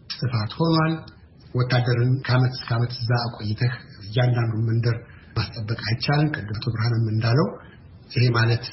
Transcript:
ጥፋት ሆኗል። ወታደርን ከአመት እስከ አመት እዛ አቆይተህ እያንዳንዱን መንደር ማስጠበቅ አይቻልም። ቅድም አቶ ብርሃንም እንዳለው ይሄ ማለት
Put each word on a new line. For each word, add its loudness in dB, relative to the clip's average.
ጥፋት -4
ሆኗል። 2
ወታደርን 2
ከአመት 2
እስከ -10
አመት 0
እዛ -4
አቆይተህ -2
እያንዳንዱን 0
መንደር 2
ማስጠበቅ -6
አይቻልም። 0
ቅድም -6
አቶ -6
ብርሃንም 0
እንዳለው 2
ይሄ 2
ማለት 2